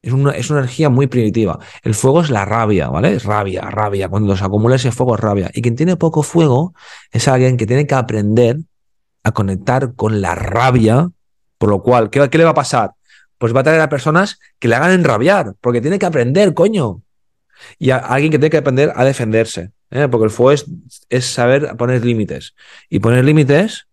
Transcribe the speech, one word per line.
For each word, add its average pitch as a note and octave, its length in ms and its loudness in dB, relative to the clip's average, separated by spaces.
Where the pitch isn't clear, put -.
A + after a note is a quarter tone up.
Es A#2+ 80 -4
una, C#3 200 2
es B2 180 -6
una D3 80 0
energía C#3 300 -2
muy C3 180 2
primitiva. A2 500 0
El A2+ 140 -2
fuego C#3 260 2
es D#3 80 -2
la G2+ 160 0
rabia, G#2 440 0
¿vale? F#2+ 260 0
Es - 80 -6
rabia, G2+ 380 -4
rabia. G2+ 360 -4
Cuando G2 300 0
se G2 80 -4
acumula G#2+ 300 2
ese B2+ 160 -2
fuego B2 240 0
es G2+ 40 -4
rabia. G2+ 320 -2
Y - 120 -8
quien A#2 120 0
tiene E3+ 220 0
poco D#3+ 240 0
fuego D#3 540 0
es - 160 -2
alguien B2+ 300 2
que A2+ 80 -2
tiene C3+ 220 0
que C#3 80 -2
aprender A2+ 640 0
a A2+ 80 -2
conectar A2 640 -4
con G#2+ 260 -2
la F2 140 -2
rabia, B2 760 2
por - 120 0
lo G2+ 120 0
cual, A#2+ 300 2
¿qué, C#3 180 2
qué D#3+ 80 0
le E3 60 6
va E3 80 4
a D#3+ 40 0
pasar? B2+ 360 -2
Pues A#2 160 -2
va C3+ 60 2
a - 20 0
traer D#3+ 180 2
a D3+ 80 0
personas D#3 500 -2
que A#2+ 80 -2
le A2+ 80 2
hagan D#3+ 160 2
enrabiar, D3 680 0
porque A#2+ 220 -2
tiene F3 180 -2
que G3+ 60 -2
aprender, D#3 480 0
coño. D#3 480 0
Y B2+ 100 0
a, C3 80 2
alguien C#3+ 340 0
que D#3 60 2
tiene D3+ 140 2
que D#3+ 60 2
aprender C#3 380 0
a A#2+ 80 0
defenderse, A2 680 -2
¿eh? C#3 160 -2
Porque A#2 180 0
el G#2 60 0
fuego B2 200 4
es, D3 140 0
es B2+ 160 -2
saber C3 520 0
poner A#2+ 280 -2
límites. G#2 480 -4
Y - 100 -2
poner A#2+ 260 2
límites D3+ 680 2